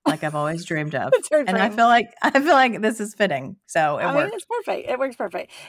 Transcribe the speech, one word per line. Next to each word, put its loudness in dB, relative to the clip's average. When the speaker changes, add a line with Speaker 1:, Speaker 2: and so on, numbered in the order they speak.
Speaker 1:
like -2
I've -4
always -4
dreamed -6
Speaker 2:
<laughs> -2
Speaker 1:
of. 0
Speaker 2:
That's 0
very 2
Speaker 1:
And 0
I 2
Speaker 2:
funny. -2
Speaker 1:
feel 6
like, 4
<laughs> -8
I 2
feel 4
like 4
this -2
is -8
fitting. -2
So 0
it -2
Speaker 2:
I 0
mean, 0
Speaker 1:
worked. -4
Speaker 2:
it's -10
perfect. -6
It -2
works -4
perfect. -8